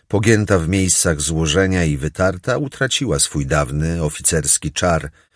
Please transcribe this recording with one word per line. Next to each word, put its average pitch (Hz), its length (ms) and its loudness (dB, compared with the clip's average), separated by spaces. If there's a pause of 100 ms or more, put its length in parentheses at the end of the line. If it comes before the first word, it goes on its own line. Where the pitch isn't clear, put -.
Pogięta 104 500 4
w 80 100 0
miejscach 90 520 2
złożenia 82 640 0
i 76 120 2
wytarta, 92 600 -2
utraciła 131 600 -2
swój 73 280 -2
dawny, 76 580 0
oficerski 76 680 -2
czar, 80 380 0 (260)